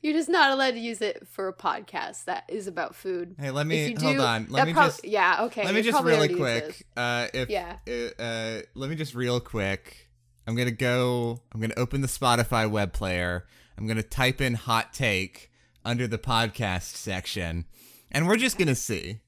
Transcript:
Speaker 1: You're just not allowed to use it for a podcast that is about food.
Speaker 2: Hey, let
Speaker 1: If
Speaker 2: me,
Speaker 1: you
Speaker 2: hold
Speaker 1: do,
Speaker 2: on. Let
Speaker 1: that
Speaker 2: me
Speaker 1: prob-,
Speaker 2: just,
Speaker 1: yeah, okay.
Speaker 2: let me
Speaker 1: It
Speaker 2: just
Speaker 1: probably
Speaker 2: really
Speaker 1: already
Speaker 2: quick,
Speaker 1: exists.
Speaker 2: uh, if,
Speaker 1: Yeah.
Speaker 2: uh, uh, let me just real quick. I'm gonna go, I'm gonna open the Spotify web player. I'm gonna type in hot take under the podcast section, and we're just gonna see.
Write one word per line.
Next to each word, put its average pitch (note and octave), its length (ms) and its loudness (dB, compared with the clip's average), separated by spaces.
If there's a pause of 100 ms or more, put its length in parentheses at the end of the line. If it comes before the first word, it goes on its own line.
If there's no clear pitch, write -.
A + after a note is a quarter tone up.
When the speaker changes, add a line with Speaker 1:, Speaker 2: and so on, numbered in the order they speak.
Speaker 1:
You're D4+ 100 0
just D#4+ 160 0
not D#4+ 220 6
allowed C4+ 220 2
to A#3 80 -6
use A#3 200 -6
it G3+ 280 -4
for - 200 -6
a F#3 60 -6
podcast - 720 -6
that - 220 -6
is G3 180 -8
about E3+ 280 -6
food. F3+ 460 -8
Speaker 2:
Hey, C#3 100 -4
let C#3+ 120 -2
Speaker 1:
If D#3 60 0
Speaker 2:
me, D#3 200 0
Speaker 1:
you - 100 -4
Speaker 2:
hold D3+ 180 2
Speaker 1:
do, C3+ 60 2
Speaker 2:
on. A2+ 280 2
Let - 100 0
Speaker 1:
that C4+ 60 6
Speaker 2:
me C4 80 -2
Speaker 1:
prob-, C#4+ 160 8
Speaker 2:
just, - 140 -12
Speaker 1:
yeah, F#3+ 400 2
okay. A3 200 -4
Speaker 2:
let F#3+ 80 0
me A3 80 4
Speaker 1:
It G#3+ 40 0
Speaker 2:
just A#3 100 2
Speaker 1:
probably E3 180 4
Speaker 2:
really D3+ 220 4
Speaker 1:
already - 0 -
Speaker 2:
quick, B2+ 300 0
Speaker 1:
exists. - 200 -14 (120)
Speaker 2:
uh, A#2+ 360 0
if, B2+ 160 -2
Speaker 1:
Yeah. F3 280 -6 (120)
Speaker 2:
uh, A#2+ 340 -6
uh, A2+ 380 -4 (140)
let C3+ 160 -6
me E3 60 -2
just D3 180 -6
real B2 260 2
quick. - 720 -4 (360)
I'm A2+ 100 -2
gonna B2 160 2
go, B2 680 2 (120)
I'm G#2+ 80 -6
gonna A2 180 0
open C3+ 240 0
the C3 60 0
Spotify A#2 640 2
web G2+ 220 0
player. F2+ 540 -2 (320)
I'm G#2+ 80 -6
gonna A2 160 0
type C3 400 0
in B2 120 2
hot A2+ 380 0
take G2 580 -2 (360)
under A#2+ 200 0
the A2 120 -4
podcast A2 760 0
section, F2+ 680 -4 (480)
and D#3+ 160 2
we're G#3+ 80 6
just A#3 220 0
gonna D3+ 160 4
see. G#2+ 540 -4